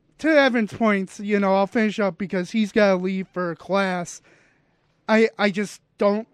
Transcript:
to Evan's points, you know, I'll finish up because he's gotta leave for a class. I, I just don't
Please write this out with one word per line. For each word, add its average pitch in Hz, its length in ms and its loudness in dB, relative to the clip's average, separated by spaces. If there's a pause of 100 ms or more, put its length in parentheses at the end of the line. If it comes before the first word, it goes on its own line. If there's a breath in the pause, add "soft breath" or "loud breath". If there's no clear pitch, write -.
(200)
to 302 100 -2
Evan's 254 420 2
points, 202 480 -2
you 202 200 -2
know, 190 160 2
I'll 196 120 0
finish 220 320 -2
up 190 180 -2
because 180 340 -6
he's 220 200 -2
gotta 202 240 4
leave 190 320 -4
for 180 240 -6
a 160 40 -8
class. 180 680 -4 (880 soft breath)
I, 220 280 4
I 208 120 0
just 196 320 -8 (160)
don't 208 360 0